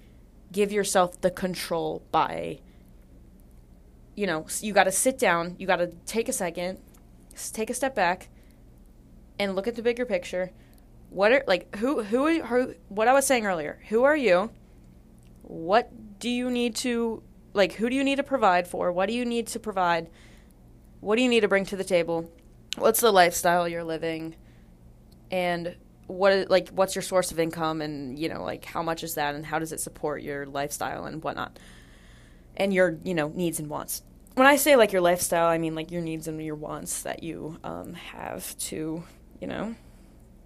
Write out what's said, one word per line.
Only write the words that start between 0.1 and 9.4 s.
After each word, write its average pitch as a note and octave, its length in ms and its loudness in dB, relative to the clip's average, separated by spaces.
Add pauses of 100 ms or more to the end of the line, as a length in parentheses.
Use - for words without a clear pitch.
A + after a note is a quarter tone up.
give G3 180 2
yourself G3 500 2
the F3+ 100 2
control E3 840 -4
by, C#3+ 480 0 (1500)
you G3+ 120 -4
know, D#3 180 -2
s-, - 180 -8
you G#3+ 100 -4
gotta F#3+ 200 4
sit C4 260 0
down, F3+ 400 0
you F#3+ 80 -8
gotta F3 260 0 (140)
take A#3 220 -2
a C4 40 -4
second, F3+ 460 -6 (560)
s-, - 160 -12
take A3 200 -6
a A#3 40 -4
step C4+ 200 -2
back, F#3 340 -2 (1080)
and G3 180 -2